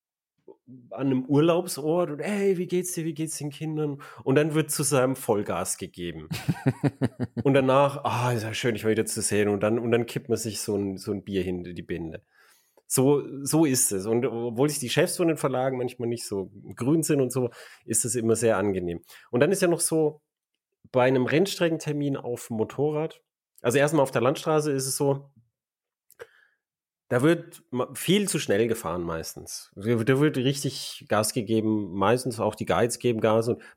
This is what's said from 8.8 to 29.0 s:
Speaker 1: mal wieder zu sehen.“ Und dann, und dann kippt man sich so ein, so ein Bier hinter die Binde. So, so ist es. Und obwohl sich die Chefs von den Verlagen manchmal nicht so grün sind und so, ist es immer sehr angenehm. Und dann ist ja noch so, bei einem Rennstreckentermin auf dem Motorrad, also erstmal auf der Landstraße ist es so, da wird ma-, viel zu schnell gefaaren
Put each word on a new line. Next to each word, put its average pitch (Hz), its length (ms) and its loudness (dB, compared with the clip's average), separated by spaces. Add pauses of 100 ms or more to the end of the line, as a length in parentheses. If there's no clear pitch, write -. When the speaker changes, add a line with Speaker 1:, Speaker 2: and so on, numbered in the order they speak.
Speaker 1:
mal 110 80 2
wieder 110 160 2
zu - 140 -4
sehen.“ 104 280 2
Und 101 140 0
dann, 113 160 2
und 117 120 -2
dann 117 140 2
kippt - 240 -8
man 110 80 2
sich 110 240 -6
so 104 140 -2
ein, 98 220 -2
so 104 160 -6
ein 98 100 -6
Bier 98 180 -2
hinter 90 320 -6
die 85 80 -10
Binde. 82 400 -8 (640)
So, 135 380 2 (200)
so 156 220 2
ist 131 260 2
es. 95 140 -4
Und 117 200 2
obwohl 117 440 0
sich 143 100 -6
die 120 100 -6
Chefs 180 280 0
von 175 100 0
den 156 100 0
Verlagen 131 400 -2
manchmal 123 320 -4
nicht 117 160 -6
so 98 260 -6 (240)
grün 147 280 2
sind 143 180 2
und 127 100 0
so, 123 200 -2 (340)
ist - 180 -2
es 117 120 -4
immer 113 200 2
sehr 110 220 2
angenehm. 92 440 -2 (280)
Und 123 120 0
dann 160 100 6
ist 185 100 0
ja 180 60 4
noch 170 120 2
so, 156 420 0 (680)
bei 123 120 4
einem 127 240 4
Rennstreckentermin 151 880 0
auf 120 300 -8
dem 113 100 -4
Motorrad, 151 640 -2 (400)
also 123 160 2
erstmal 147 240 4
auf 131 100 2
der 120 100 0
Landstraße 151 500 2
ist 135 160 -2
es 131 80 -4
so, 139 340 0 (1800)
da 123 140 2
wird - 480 0
ma-, 123 240 -2
viel 196 340 0
zu 165 80 -2
schnell 113 300 2
gefaaren 87 340 -4